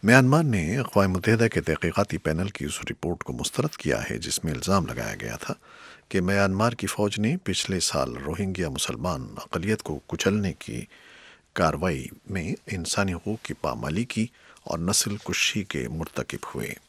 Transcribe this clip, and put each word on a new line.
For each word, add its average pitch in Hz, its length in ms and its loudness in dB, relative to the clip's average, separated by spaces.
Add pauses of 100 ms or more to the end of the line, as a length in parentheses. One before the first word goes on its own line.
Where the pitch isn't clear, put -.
میانمار 131 420 8
نے 104 340 2
اقوام 98 340 4
متحدہ 110 400 4
کے 90 80 0
تحقیقاتی 80 580 0
پینل 80 300 -2
کی - 160 -8
اس - 160 -6 (100)
رپورٹ - 320 -6
کو - 100 -8
مسترد - 440 -4
کیا 62 240 0 (100)
ہے، 55 80 -4
جس - 260 -6
میں 80 80 -2
الزام 87 340 2
لگایا 57 340 -6
گیا 55 160 -6
تھا - 180 -6 (540)
کہ 98 120 2
میانمار 98 520 4
کی 110 140 -6
فوج 104 340 -2
نے 117 240 2
پچھلے 95 360 0
سال 65 360 0
روہنگیا 87 520 -2
مسلمان 65 580 -4 (100)
اقلیت 107 460 -2
کو 73 240 -6
کچلنے 98 520 0
کی - 220 -10 (720)
کاروائی 78 540 0 (240)
میں 85 240 -4 (120)
انسانی 95 480 -2
حقوق 104 300 -6
کی - 100 -8
پامالی 73 500 -2
کی 113 220 -2 (380)
اور - 140 -4
نسل 98 380 0
کشی - 480 -2
کے 64 240 -4
مرتکب - 680 -6
ہوئے۔ 62 200 -6 (140)